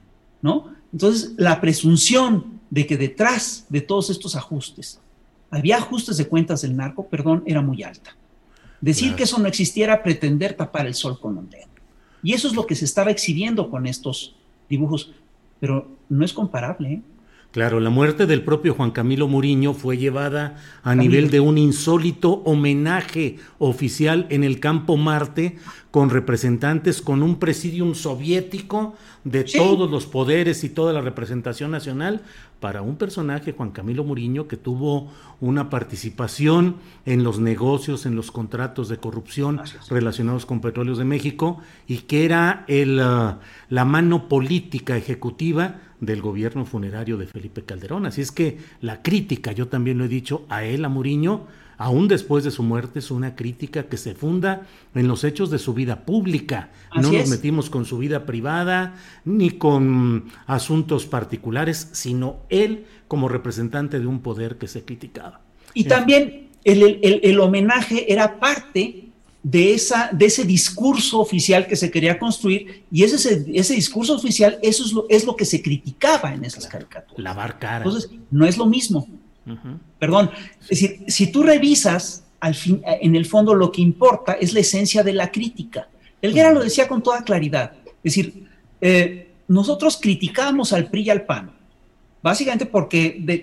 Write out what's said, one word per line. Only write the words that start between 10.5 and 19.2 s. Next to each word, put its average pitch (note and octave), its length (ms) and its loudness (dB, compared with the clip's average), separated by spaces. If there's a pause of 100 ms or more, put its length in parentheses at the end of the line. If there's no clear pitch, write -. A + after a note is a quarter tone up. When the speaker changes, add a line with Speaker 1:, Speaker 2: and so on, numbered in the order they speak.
Speaker 1:
tapar D3+ 320 -6
el B2 80 -8
sol B2 260 -6
con G#2 160 -8
un F2+ 140 -16
dedo. - 160 -20 (560)
Y F#3+ 120 0
eso B3+ 140 -2
es A3+ 60 0
lo A3+ 120 -2
que D#3+ 80 -4
se C#3 100 -4
estaba G3 260 0
exhibiendo G3+ 600 -2
con B2+ 160 -6
estos - 480 -10 (340)
dibujos, D3 440 -4 (460)
pero C3+ 300 -4 (200)
no C#3 160 2
es - 80 -2
comparable, C#3+ 600 -6
¿eh? G#3 100 -8 (500)
Speaker 2:
Claro, A2+ 280 0
la A2+ 100 0
muerte D3+ 360 2
del D#3 180 2
propio D3+ 300 0
Juan A#2+ 180 -2
Camilo C3+ 340 -2